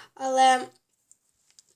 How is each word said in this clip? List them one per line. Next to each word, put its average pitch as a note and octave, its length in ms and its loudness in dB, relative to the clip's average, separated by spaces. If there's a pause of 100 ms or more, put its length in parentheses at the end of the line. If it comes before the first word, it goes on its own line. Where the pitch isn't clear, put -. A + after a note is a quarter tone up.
(160)
Але C4 460 0 (1160)